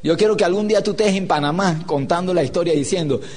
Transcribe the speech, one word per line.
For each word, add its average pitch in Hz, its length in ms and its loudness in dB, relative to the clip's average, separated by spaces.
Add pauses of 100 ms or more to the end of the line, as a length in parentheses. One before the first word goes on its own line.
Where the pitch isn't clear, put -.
Yo 156 140 0
quiero 214 200 2
que 196 80 2
algún 196 220 0
día 208 160 2
tú 208 100 -2
estés 208 220 2
en 190 140 -4
Panamá 160 580 0
contando 170 460 0
la 170 100 2
historia, 170 300 0
diciendo, 147 480 0 (160)